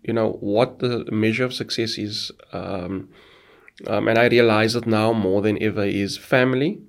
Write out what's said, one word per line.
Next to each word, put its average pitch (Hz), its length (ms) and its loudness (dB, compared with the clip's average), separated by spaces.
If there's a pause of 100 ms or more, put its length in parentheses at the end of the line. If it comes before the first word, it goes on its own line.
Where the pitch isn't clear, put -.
you 113 100 -4
know, 110 200 0
what 107 440 0
the 123 340 -2
measure 110 340 0
of 123 60 -6
success 113 460 -6
is, 107 340 -8 (220)
um, 92 560 -8 (800)
um, 107 200 0
and 113 120 4
I 120 80 6
realize 113 480 4
it 113 100 -4
now 110 280 2
more 101 280 0
than 104 220 0
ever, 104 200 -2
is 98 320 -2
family. 131 720 0